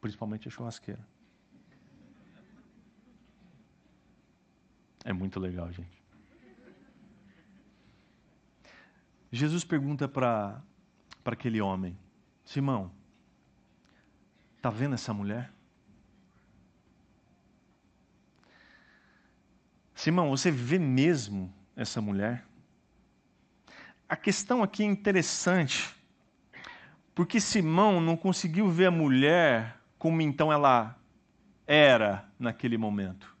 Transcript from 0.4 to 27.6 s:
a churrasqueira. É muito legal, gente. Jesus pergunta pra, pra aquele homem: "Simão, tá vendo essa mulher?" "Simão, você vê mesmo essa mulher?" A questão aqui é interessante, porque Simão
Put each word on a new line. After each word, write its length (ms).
a 20
churrasqueira. 560
É 80
muito 260
legal, 320
gente. 320
Jesus 340
pergunta 440
pra, 540
pra 120
aquele 260
homem: 380
"Simão, 460
tá 80
vendo 240
essa 180
mulher?" 400
"Simão, 360
você 200
vê 280
mesmo 720
essa 260
mulher?" 460
A 80
questão 460
aqui 200
é 40
interessante, 1080
porque 260
Simão 600